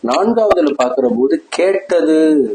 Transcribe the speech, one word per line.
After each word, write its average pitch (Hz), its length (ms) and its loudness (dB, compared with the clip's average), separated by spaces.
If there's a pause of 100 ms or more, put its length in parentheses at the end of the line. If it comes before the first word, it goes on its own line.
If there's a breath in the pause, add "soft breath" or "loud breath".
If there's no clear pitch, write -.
நான்காவதுல 185 720 0
பாக்குற 127 380 -2
போது 131 200 0 (160)
கேட்டது, 170 720 0 (340)